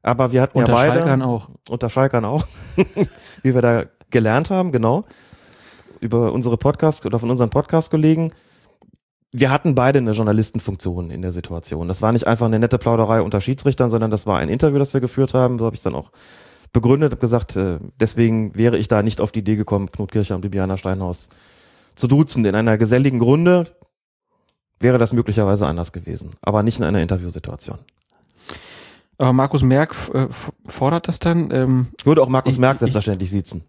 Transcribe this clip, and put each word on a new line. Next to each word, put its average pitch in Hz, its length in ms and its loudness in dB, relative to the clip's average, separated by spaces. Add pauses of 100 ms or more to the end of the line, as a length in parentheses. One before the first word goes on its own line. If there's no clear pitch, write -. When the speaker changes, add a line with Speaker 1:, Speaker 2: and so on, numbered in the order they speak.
Speaker 1:
Aber 120 280 0
wir 127 120 2
hatten - 160 0
Speaker 2:
Unter 117 140 2
Speaker 1:
ja - 20 4
beide 131 160 4 (100)
Speaker 2:
Schalkern 135 220 0
auch. 120 260 -6 (180)
Speaker 1:
Unter 120 220 -6
Schalkern 127 360 0
auch. 143 200 -4 (300)
<laughs> - 680 -4
Wie 131 140 2
wir 120 80 2
da 117 220 2 (260)
gelernt 120 400 2
haben, 185 200 0
genau. 123 340 0 (920)
Über 117 340 0
unsere 117 240 -2
Podcast- 151 500 0
oder 120 100 -2
von 117 140 -4
unseren 123 180 2
Podcast-Kollegen. 160 840 0 (1000)
Wir 123 180 2
hatten 147 240 0
beide 131 240 4
eine 117 140 2
Journalistenfunktion 104 960 -2
in 80 140 -10
der 92 80 -6
Situation. 85 560 -8
Das 95 160 -4
war 110 80 4
nicht 117 160 0
einfach 113 180 2
eine 110 140 2
nette 117 180 2
Plauderei 113 460 2
unter 101 180 -2
Schiedsrichtern, 131 480 -2
sondern 110 220 0
das 107 160 -4
war 95 100 0
ein 76 120 -2
Interview, 139 280 0
das 139 160 0
wir 135 80 0
geführt 127 320 -2
haben. 127 240 2
So 113 80 -2
hab 110 80 -2
ich - 80 -16
dann - 140 -6
auch - 160 -12 (640)
begründet 127 400 4
und - 60 -10
gesagt, 117 360 0
äh, 92 240 -2 (200)
deswegen 113 560 0
wäre 113 220 2
ich 110 100 -2
da 107 140 2
nicht 107 180 -2
auf 107 120 -2
die 113 80 -6
Idee 104 160 -2
gekommen, 101 360 -2
Knut 98 200 -10
Kircher 104 240 -2
und 92 60 -8
Bibiana 95 360 -4
Steinhaus 95 520 -6 (680)
zu 123 120 -2
duzen. 135 380 2
In 98 80 2
einer 110 240 2
geselligen 123 440 2
Runde 170 540 2 (1000)
wäre 123 200 4
das 117 160 2
möglicherweise 104 540 0
anders 85 260 -6
gewesen, 85 380 -14 (100)
aber 104 200 0
nicht 113 180 0
in - 40 -2
einer 87 180 0
Interviewsituation. 87 800 -6 (1400)
Speaker 2:
Aber 131 140 4
Markus 131 320 2
Merck 135 280 4
f-, - 220 -10
äh, 135 100 0
f-, - 280 -10 (140)
fordert 160 420 -2
das 175 120 -6
dann, 170 320 0
ähm, 127 360 2 (160)
Speaker 1:
Würde 151 180 6
auch 131 60 4
Markus 131 280 0
Speaker 2:
ich, 127 40 -4
Speaker 1:
Merck 131 160 4
Speaker 2:
ich, - 40 -16
Speaker 1:
selbstverständlich 104 520 -2
siezen. 92 380 -6